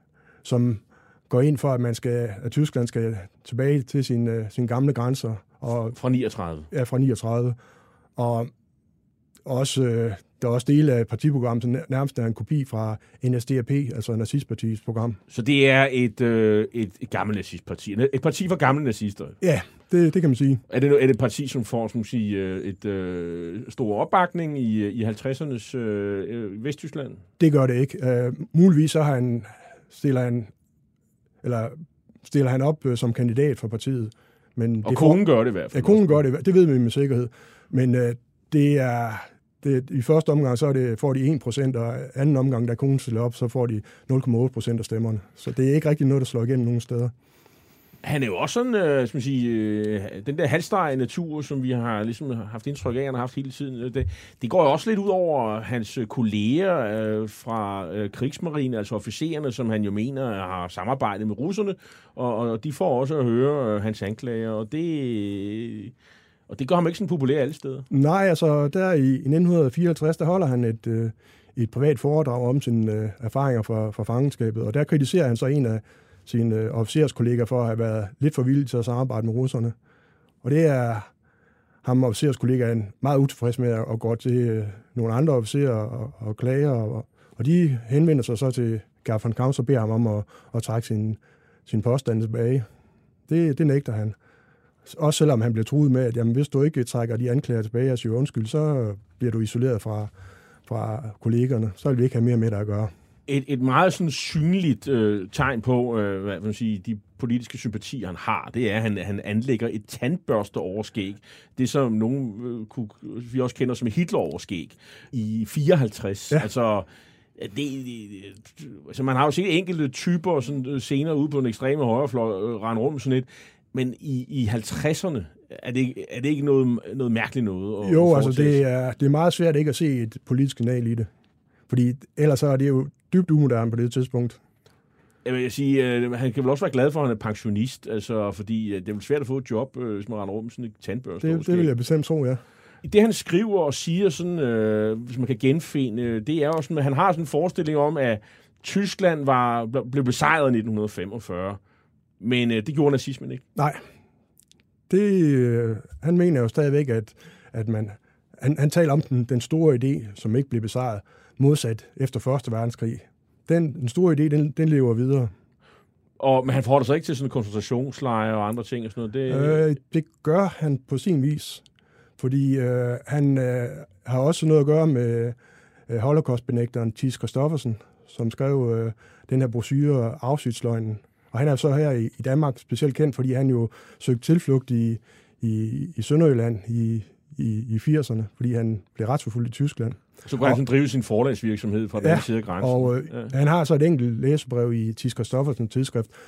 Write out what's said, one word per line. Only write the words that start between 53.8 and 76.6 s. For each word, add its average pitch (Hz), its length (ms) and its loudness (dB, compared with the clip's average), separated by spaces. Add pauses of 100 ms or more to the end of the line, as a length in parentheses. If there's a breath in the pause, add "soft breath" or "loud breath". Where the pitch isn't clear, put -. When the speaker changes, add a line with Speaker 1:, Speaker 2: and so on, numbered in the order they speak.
Speaker 2:
Øh, 123 120 -8
det, 131 140 -2 (340 loud breath)
det 113 80 -4
går 170 140 4
jo 139 80 6
også 160 180 0
lidt 208 80 2
ud 202 100 -2
over 143 520 0
hans, 110 380 -6
øh, 110 80 -4
kolleger, 123 720 0
øh, 107 500 -2
fra, 101 640 -6
øh, 104 160 -4
krigsmarine, 143 680 -4
altså 104 160 -6
officererne, 151 580 -6
som 113 180 -4
han 107 140 0
jo 101 60 -2
mener 120 440 -4
har 92 340 -6
samarbejdet 107 580 -4
med 104 120 -4
russerne, 190 360 -4 (400 loud breath)
og, 123 220 -4
og 113 280 -4
de 151 80 -4
får 135 280 0
også 139 180 -2
at 127 60 2
høre, 120 520 2
øh, 101 60 -2
hans 110 200 -4
anklager, 113 480 -6
og 110 220 -6
det... 113 1200 -6 (560 soft breath)
Og - 100 -14
det 131 100 -6
gør 185 60 2
ham 175 120 4
ikke 170 120 -2
sådan 196 100 -4
populær 143 320 0
alle 143 140 -2
steder. 135 360 -10
Speaker 1:
Nej, 165 380 4
altså, 147 400 2
der 185 240 0
i, 135 300 4
i 131 60 -4
nitten 165 420 4
fireoghalvtreds, 160 460 0
der 160 80 -4
holder 180 220 2
han 123 180 0
et, 113 220 -2
øh, 113 240 -2 (460 soft breath)
et 113 140 0
privat 139 280 2
foredrag 139 500 0
om 139 120 2
sine, 113 320 0
øh, 110 160 -2 (120)
erfaringer 123 420 0
fra, 110 280 -4
fra 107 120 -8
fangenskabet, 117 600 -2
og 107 120 -4
der 147 100 2
kritiserer 151 420 2
han 117 100 2
så 135 100 -2
en 139 200 2
af 110 140 -2 (440 soft breath)
sine, 113 320 0
øh, 110 180 -4